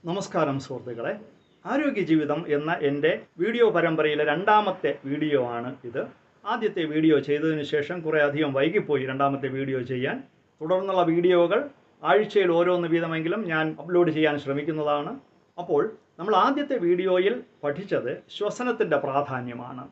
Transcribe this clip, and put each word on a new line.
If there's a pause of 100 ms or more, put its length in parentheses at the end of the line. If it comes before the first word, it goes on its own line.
നമസ്കാരം
സുഹൃത്തുക്കളെ, (600)
ആരോഗ്യ
ജീവിതം (140)
എന്ന (180)
എൻ്റെ (320)
വീഡിയോ (100)
പരമ്പരയിലെ
രണ്ടാമത്തെ (160)
വീഡിയോ (160)
ആണ് (200)
ഇത്. (520)
ആദ്യത്തെ (100)
വീഡിയോ (120)
ചെയ്തതിന്
ശേഷം
കുറേ
അധികം
വൈകിപ്പോയി
രണ്ടാമത്തെ
വീഡിയോ (120)
ചെയ്യാൻ. (440)
തുടർന്നുള്ള
വീഡിയോകൾ (520)
ആഴ്ചയിൽ
ഓരോന്ന്
വീതമെങ്കിലും (100)
ഞാൻ (160)
അപ്ലോഡ്
ചെയ്യാൻ (100)
ശ്രമിക്കുന്നതാണ്. (480)
അപ്പോൾ (360)
നമ്മൾ (120)
ആദ്യത്തെ (100)
വീഡിയോയിൽ (260)
പഠിച്ചത് (280)
ശ്വസനത്തിൻ്റെ
പ്രാധാന്യമാണ്.